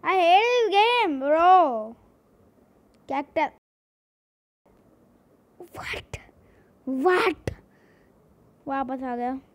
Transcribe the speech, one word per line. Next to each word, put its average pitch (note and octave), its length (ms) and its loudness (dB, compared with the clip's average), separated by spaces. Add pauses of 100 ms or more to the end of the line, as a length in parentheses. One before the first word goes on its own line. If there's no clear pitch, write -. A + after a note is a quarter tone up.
I D#4+ 140 0
hate F#4 260 4
this A#4+ 300 0
game, G#4+ 460 2
bro। D4 720 2 (1120)
कैरेक्टर, C#4+ 420 -4 (2250)
what? - 440 -14 (680)
What? F4 640 -2 (1160)
वापस C4 360 -8
आ B3 140 -8
गया। A#3+ 160 -6 (220)